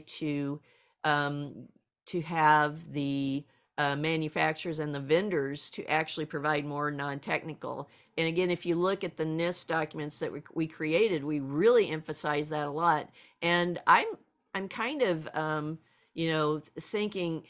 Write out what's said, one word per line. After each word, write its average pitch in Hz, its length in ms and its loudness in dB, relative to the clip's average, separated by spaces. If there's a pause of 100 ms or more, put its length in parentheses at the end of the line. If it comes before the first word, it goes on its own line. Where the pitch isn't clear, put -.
to, 143 520 -4 (460)
um, 143 640 -2 (380)
to 175 160 -4
have 151 720 4
the, 139 500 -2 (320)
uh, 143 180 2
manufacturers 156 840 -2
and 151 140 -4
the 143 60 -4
vendors 147 680 0
to - 160 -10
actually 156 400 -2
provide 147 400 -2
more 147 260 -2
non-technical. 143 1000 -6 (260)
And 165 100 2
again, 175 240 2
if 170 140 -2
you 170 100 0
look 190 300 0
at 165 140 -8
the 156 80 0
nist 165 400 -2
documents 156 540 -4
that 151 120 -4
we, 143 100 -10 (120)
we 160 120 0
created, 160 560 2
we 147 180 -2
really 175 500 4
emphasize 151 580 -2
that 151 200 -2
a - 20 -6
lot. 156 400 2 (320)
And 175 440 2
I'm, 214 200 8 (480)
I'm 190 140 -4
kind 262 340 -2
of, 165 320 2
um, 156 440 -2 (360)
you 165 160 0
know, 151 300 2
th-, - 100 -20 (100)
thinking, 196 680 -2